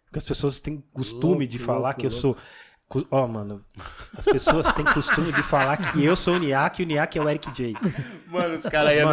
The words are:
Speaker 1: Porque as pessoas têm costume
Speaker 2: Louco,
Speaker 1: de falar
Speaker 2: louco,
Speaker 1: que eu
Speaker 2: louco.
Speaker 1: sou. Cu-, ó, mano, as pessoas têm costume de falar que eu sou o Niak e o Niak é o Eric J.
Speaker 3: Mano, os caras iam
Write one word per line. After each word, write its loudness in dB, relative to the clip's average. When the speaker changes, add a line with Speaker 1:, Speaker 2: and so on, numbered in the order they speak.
Speaker 1:
Porque -8
as -8
pessoas -2
têm -10
costume -2
Speaker 2:
Louco, -4
Speaker 1:
de -8
falar -2
Speaker 2:
louco, -6
Speaker 1:
que -2
eu -2
Speaker 2:
louco. -6
Speaker 1:
sou. 2
Cu-, -4
ó, 2
mano, -8
as -6
pessoas 2
têm -2
costume 2
de 0
falar 2
que 2
eu 6
sou 0
o 0
Niak 0
e -2
o -6
Niak -2
é -2
o 0
Eric -4
J. -4
Speaker 3:
Mano, -2
os -8
caras 4
iam 6